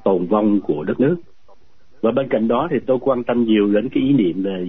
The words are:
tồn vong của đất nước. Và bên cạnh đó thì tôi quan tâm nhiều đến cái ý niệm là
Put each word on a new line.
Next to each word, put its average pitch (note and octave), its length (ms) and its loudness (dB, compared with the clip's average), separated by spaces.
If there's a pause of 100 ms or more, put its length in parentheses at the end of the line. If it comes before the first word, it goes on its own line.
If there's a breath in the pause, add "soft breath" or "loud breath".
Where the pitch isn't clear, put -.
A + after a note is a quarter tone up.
tồn F2+ 240 0
vong G#2 340 2
của D2+ 220 -4
đất - 160 -4
nước. D3 160 2 (880)
Và A2+ 100 2
bên C3+ 180 -2
cạnh A2+ 180 0
đó B2 240 0
thì C#3 60 -2 (100)
tôi C3 140 0
quan B2 220 -2
tâm A#2+ 220 0
nhiều G#2+ 280 4
đến G#2+ 200 0
cái C#3 100 0
ý C3+ 100 2
niệm F#2+ 300 0
là F#2+ 260 -4